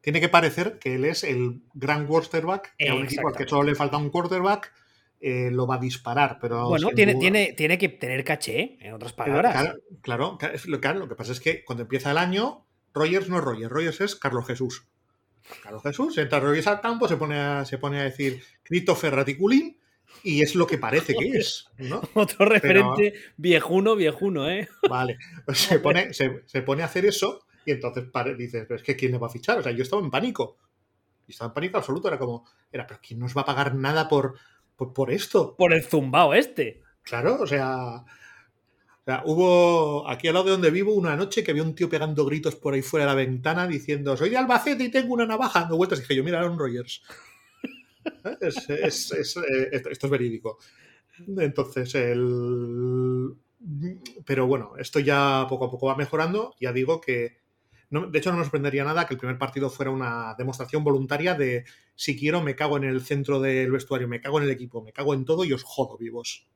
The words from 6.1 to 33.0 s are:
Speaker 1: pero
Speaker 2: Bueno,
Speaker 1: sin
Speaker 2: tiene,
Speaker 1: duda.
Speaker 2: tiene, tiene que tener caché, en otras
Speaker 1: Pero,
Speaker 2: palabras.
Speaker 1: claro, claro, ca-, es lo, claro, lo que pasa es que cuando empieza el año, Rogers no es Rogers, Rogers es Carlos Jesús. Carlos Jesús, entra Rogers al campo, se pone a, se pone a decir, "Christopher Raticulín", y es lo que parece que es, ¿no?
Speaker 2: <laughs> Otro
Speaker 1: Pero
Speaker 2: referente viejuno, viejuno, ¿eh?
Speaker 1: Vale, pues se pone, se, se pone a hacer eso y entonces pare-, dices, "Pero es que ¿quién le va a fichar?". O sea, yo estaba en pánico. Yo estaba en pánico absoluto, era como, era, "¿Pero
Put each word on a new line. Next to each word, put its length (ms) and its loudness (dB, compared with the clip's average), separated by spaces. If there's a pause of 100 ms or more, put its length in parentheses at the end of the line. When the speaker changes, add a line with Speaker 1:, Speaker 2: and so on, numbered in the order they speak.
Speaker 1:
pero 180 -2 (100)
Speaker 2:
Bueno, 100 2
Speaker 1:
sin 180 0
Speaker 2:
tiene, 180 6
Speaker 1:
duda. 60 0
Speaker 2:
tiene, 340 4
tiene 240 2
que 100 2
tener 360 -4
caché, 560 -4
en 140 -16
otras 180 -12 (100)
Speaker 1:
Pero, 200 2
Speaker 2:
palabras. 80 6
Speaker 1:
claro, 280 0 (240)
claro, 360 -4
ca-, 100 -6
es 180 -8
lo, 140 -4
claro, 180 0
lo 100 -8
que 60 -10
pasa 180 -8
es 80 -8
que 240 -2
cuando 180 -8
empieza 280 -4
el 80 2
año, 480 -2 (260)
Rogers 360 0
no 100 0
es 60 -2
Rogers, 260 -4
Rogers 300 -4
es 160 -2
Carlos 300 -2
Jesús. 420 -6 (760)
Carlos 200 -16
Jesús, 360 -2
entra 220 0
Rogers 260 2
al 140 2
campo, 280 0
se 80 2
pone 220 -4
a, 260 -2
se 140 -8
pone 220 -4
a 40 -2
decir, 380 -4 (220)
"Christopher 500 0
Raticulín", 680 2 (420)
y 200 2
es 120 2
lo 120 4
que 120 -2
parece 360 0
que 240 0
es, 280 -4 (120)
¿no? 220 -6
Speaker 2:
<laughs> 140 -12
Otro 320 4 (140)
Speaker 1:
Pero 340 6
Speaker 2:
referente 200 2 (220)
viejuno, 600 4
viejuno, 520 0
¿eh? 200 -4 (160)
Speaker 1:
Vale, 340 0 (260)
pues 140 -2
se 200 4
pone, 340 2
se, 340 -2
se 160 -4
pone 200 0
a 40 -4
hacer 200 0
eso 380 0 (200)
y 80 0
entonces 400 -4
pare-, 220 -2
dices, 320 -8
"Pero 100 -6
es 60 -12
que 140 -2
¿quién 160 0
le 60 -2
va 100 -4
a 20 -8
fichar?". 280 -2
O 40 -2
sea, 100 -2
yo 100 -2
estaba 200 0
en 80 -4
pánico. 480 -2 (680)
Yo 60 -20
estaba 180 -8
en 40 -20
pánico 240 -2
absoluto, 300 -2
era 100 -2
como, 280 -6 (240)
era, 160 -8
"¿Pero 200 -20